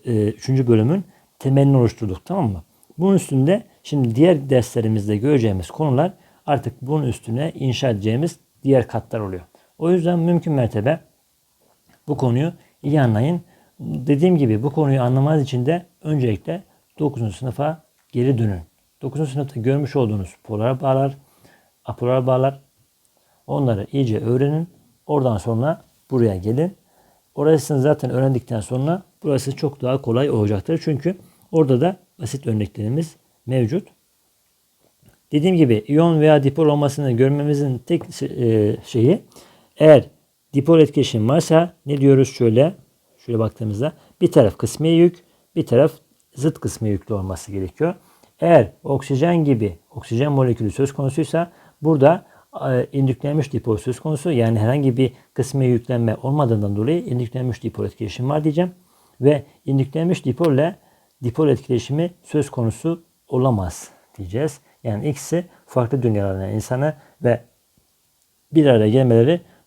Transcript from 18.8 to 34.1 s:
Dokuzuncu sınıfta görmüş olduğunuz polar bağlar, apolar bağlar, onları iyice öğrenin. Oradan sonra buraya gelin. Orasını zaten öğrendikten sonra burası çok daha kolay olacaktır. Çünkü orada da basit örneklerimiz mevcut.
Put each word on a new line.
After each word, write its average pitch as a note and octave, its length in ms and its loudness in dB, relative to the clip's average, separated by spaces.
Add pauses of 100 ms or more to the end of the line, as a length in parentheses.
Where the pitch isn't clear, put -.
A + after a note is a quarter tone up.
Dokuzuncu C#3 280 -6
sınıfta C3+ 300 -6
görmüş C3+ 360 -2
olduğunuz G#2 480 -2
polar A#2 360 -4
bağlar, C#3 380 -2 (680)
apolar B2 420 -2
bağlar, C3 340 0 (880)
onları C3 460 -2
iyice B2 280 -2
öğrenin. C#3+ 480 -2 (380)
Oradan C3 300 0
sonra A#2 480 -4 (260)
buraya A#2 260 2
gelin. B2 400 -4 (580)
Orasını D3 460 0
zaten C#3+ 300 0
öğrendikten B2 500 -2
sonra C#3 420 -4 (200)
burası C3+ 340 -4
çok C#3 260 -6
daha C3 200 -2
kolay B2+ 280 -2
olacaktır. G#2+ 540 -2
Çünkü D#3+ 320 -4 (360)
orada C3+ 280 2
da F#3 160 0 (240)
basit C3+ 260 -10
örneklerimiz A2+ 680 -4 (300)
mevcut. B2+ 420 -2 (1400)